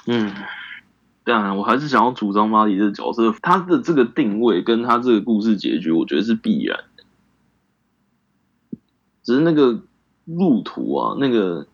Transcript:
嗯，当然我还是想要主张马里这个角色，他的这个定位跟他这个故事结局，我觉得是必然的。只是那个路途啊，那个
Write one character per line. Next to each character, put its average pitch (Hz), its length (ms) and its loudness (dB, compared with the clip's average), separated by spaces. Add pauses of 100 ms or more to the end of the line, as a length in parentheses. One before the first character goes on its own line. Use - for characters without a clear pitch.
嗯， 113 260 -2 (920)
当 117 180 2
然 98 140 -2
我 101 60 -4
还 120 160 0
是 147 100 -6
想 120 160 4
要 127 80 2
主 104 200 -4
张 107 160 2
马 107 180 2
里 98 120 0
这 104 60 2
个 101 80 0
角 60 200 -6
色， 113 280 2
他 180 180 2
的 175 220 0
这 170 140 -2
个 131 100 4
定 113 360 -2
位 113 220 2
跟 117 200 0
他 120 160 2
这 123 140 0
个 104 80 4
故 107 200 0
事 107 160 2
结 67 220 -2
局， 80 120 -4
我 82 140 2
觉 - 100 -4
得 78 80 2
是 113 120 -2
必 104 300 -2
然 50 120 -4 (200)
的。 - 80 -20 (2250)
只 117 120 -2
是 135 60 2
那 165 120 2
个 131 300 2 (440)
路 165 360 0
途 - 320 -6
啊， 60 240 -2
那 139 100 0
个 92 460 0